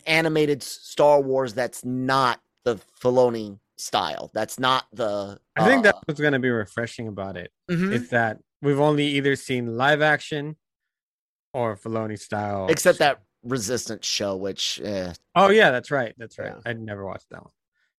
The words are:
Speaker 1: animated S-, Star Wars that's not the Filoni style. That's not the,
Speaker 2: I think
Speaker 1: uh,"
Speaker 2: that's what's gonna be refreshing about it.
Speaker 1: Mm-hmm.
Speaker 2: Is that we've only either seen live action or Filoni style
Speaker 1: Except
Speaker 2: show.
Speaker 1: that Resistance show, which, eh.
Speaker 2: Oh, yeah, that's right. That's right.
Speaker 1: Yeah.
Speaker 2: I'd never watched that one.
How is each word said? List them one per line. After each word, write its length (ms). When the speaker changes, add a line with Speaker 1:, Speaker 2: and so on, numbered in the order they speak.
Speaker 1:
animated 560
S-, 200
Star 400
Wars 320
that's 320
not 560
the 140
Filoni 580
style. 560
That's 260
not 340
the, 460
Speaker 2:
I 100
think 160
Speaker 1:
uh," 20
Speaker 2:
that's 220
what's 140
gonna 200
be 100
refreshing 580
about 280
it. 160
Speaker 1:
Mm-hmm. 240
Speaker 2:
Is 160
that 300
we've 180
only 260
either 300
seen 420
live 240
action 540
or 220
Filoni 420
style 520
Speaker 1:
Except 300
Speaker 2:
show. 40
Speaker 1:
that 200
Resistance 640
show, 320
which, 480
eh. 260
Speaker 2:
Oh, 140
yeah, 220
that's 200
right. 260
That's 220
right. 140
Speaker 1:
Yeah. 120
Speaker 2:
I'd 140
never 260
watched 260
that 100
one. 100